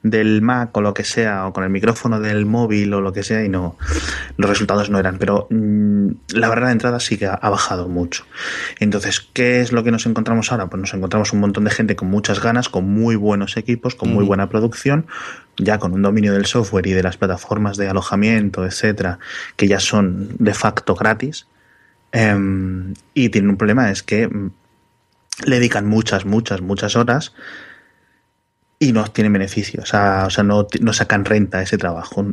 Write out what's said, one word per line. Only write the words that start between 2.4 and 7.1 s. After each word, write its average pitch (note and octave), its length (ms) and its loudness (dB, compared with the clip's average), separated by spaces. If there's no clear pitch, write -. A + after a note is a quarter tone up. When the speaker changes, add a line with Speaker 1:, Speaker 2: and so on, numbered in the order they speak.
Speaker 1:
móvil G#2+ 480 2
o G2 80 0
lo G2 100 -2
que G2 120 -6
sea, A2 200 -2
y G2+ 60 0
no, F2+ 280 -4
los G2+ 120 2
resultados G2+ 420 0
no G2 80 2
eran. F#2 180 -2
Pero, G2+ 320 0
mm, G#2 600 2
la A2+ 140 -2
barrera A#2 180 0
de B2 60 2
entrada A#2+ 260 0
sí A2 180 -2